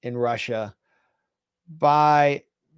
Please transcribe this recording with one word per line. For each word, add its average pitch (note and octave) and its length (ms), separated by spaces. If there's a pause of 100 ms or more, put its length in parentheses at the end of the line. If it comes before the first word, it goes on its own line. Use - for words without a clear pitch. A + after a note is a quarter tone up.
in B2 120
Russia A#2 560 (960)
by D3 760 (340)